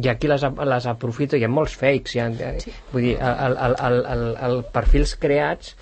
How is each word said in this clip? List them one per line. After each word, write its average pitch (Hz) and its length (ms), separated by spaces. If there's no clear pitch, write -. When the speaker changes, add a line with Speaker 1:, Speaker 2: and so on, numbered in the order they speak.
Speaker 1:
hi 127 60
ha 123 80
qui 151 140
les 143 140
ap-, 135 200
les 127 240
aprofita, 120 500
hi 117 60
ha 110 80
molts 151 240
fakes, 135 400
hi 123 40
ha, 117 100
eh, 117 300
Speaker 2:
Sí. - 120
Speaker 1:
vull 127 100
dir, 120 180
el, 123 140
el, 127 100
el, 131 180
el, 123 180
el, 120 300
el 123 220
perfils 143 440
creats 147 680